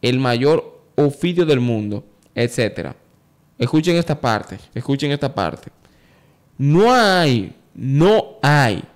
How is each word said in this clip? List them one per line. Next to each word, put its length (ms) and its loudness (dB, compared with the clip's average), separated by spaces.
el 180 0
mayor 640 0
ofidio 500 0
del 160 2
mundo, 440 -4
etcétera. 600 -4
Escuchen 380 0
esta 240 -2
parte, 380 -4
escuchen 360 -4
esta 240 -4
parte. 360 -6
No 340 4
hay, 600 2
no 680 0
hay 400 2